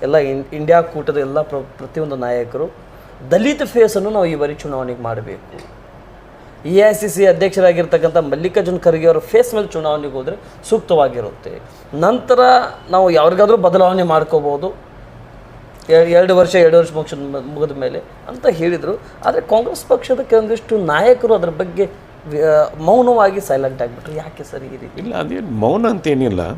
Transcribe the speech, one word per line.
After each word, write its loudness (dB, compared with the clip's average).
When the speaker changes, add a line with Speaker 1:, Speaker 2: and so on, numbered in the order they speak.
Speaker 1:
ಎಲ್ಲ 0
ಇನ್-, -4
ಇಂಡಿಯಾ 2
ಕೂಟದ -6
ಎಲ್ಲ -2
ಪ್ರ-, -10
ಪ್ರತಿಯೊಂದು -10
ನಾಯಕರು -6
ದಲಿತ 0
ಫೇಸನ್ನು 0
ನಾವು 0
ಈ -2
ಬಾರಿ -4
ಚುನಾವಣೆಗೆ -10
ಮಾಡಬೇಕು, -12
ಎ 0
ಐ 6
ಸಿ -4
ಸಿ 2
ಅಧ್ಯಕ್ಷರಾಗಿರ್ತಕ್ಕಂಥ 2
ಮಲ್ಲಿಕಾರ್ಜುನ್ -2
ಖರ್ಗೆ 2
ಅವರ 4
ಫೇಸ್ 0
ಮೇಲೆ -4
ಚುನಾವಣೆಗೆ -6
ಹೋದರೆ -8
ಸೂಕ್ತವಾಗಿರುತ್ತೆ, -2
ನಂತರ 0
ನಾವು 4
ಯಾರಿಗಾದ್ರೂ 4
ಬದಲಾವಣೆ 2
ಮಾಡ್ಕೋಬೋದು 0
ಎ-, 6
ಎರಡು 4
ವರ್ಷ, 4
ಎರಡು 6
ವರ್ಷ 4
ಮುಗಿಸ್-, -8
ಮುಗಿದ -8
ಮೇಲೆ -8
ಅಂತ -10
ಹೇಳಿದರು. -2
ಆದರೆ 0
ಕಾಂಗ್ರೆಸ್ -2
ಪಕ್ಷದ 0
ಕೆಲವೊಂದಿಷ್ಟು 0
ನಾಯಕರು 4
ಅದ್ರ 0
ಬಗ್ಗೆ -4
ವಿ-, 0
ಮೌನವಾಗಿ 4
ಸೈಲೆಂಟ್ -4
ಆಗಿಬಿಟ್ರು. -10
ಯಾಕೆ -14
ಸರ್ -14
ಈ -16
ರೀತಿ? -16
Speaker 2:
ಇಲ್ಲ, -8
ಅದೇನು -8
ಮೌನ 0
ಅಂತೇನಿಲ್ಲ. -2